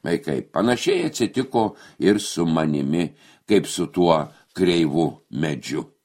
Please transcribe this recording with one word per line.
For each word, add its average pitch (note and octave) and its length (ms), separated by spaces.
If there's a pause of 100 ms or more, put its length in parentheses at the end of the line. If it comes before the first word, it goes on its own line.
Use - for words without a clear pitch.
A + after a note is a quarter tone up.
vaikai, E2+ 420
panašiai D#3 640
atsitiko B2 600 (240)
ir G2+ 260
su - 240
manimi, D#2 640 (420)
kaip G2 160
su E2+ 240
tuo E2+ 300 (300)
kreivu E2+ 580 (220)
medžiu. D#2 580 (180)